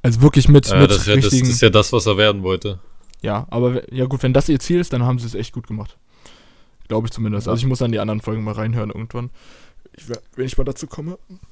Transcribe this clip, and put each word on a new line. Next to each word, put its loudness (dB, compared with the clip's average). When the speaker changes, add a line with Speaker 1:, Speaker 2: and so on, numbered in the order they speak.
Speaker 1:
Also 2
wirklich 6
mit, 8
Speaker 2:
Ja, 2
Speaker 1:
mit 6
Speaker 2:
das 4
ist -2
ja 4
das, 4
Speaker 1:
richtigen 2
Speaker 2:
das 0
ist 0
ja 6
das, 4
was 0
er 0
werden 2
wollte. -4
Speaker 1:
Ja, -6
aber -2
we-, -6
ja -2
gut, -6
wenn 0
das 2
ihr 2
Ziel 0
ist, -4
dann -2
haben -2
sie -10
es -10
echt -8
gut -12
gemacht. -12
Glaube -4
ich -4
zumindest. -4
Speaker 2:
Ja. -4
Speaker 1:
Also -2
ich 0
muss -2
dann -2
die -4
anderen -4
Folgen -6
mal -8
reinhören -4
irgendwann. -12
Ich -20
wer-, -12
wenn -6
ich -2
mal 2
dazu -8
komme. -14